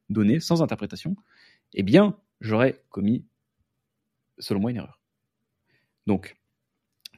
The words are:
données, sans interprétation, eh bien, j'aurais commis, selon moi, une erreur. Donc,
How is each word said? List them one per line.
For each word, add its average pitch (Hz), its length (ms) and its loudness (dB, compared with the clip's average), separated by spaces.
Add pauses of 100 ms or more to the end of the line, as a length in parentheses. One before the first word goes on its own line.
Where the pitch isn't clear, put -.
données, 107 280 2
sans 165 240 0
interprétation, 117 540 -6 (560)
eh 101 100 -4
bien, 170 340 4 (240)
j'aurais 110 400 0 (100)
commis, 110 360 -2 (1120)
selon 98 220 -6
moi, 117 100 -2
une 123 60 -8
erreur. - 240 -14 (1040)
Donc, 98 300 -4 (800)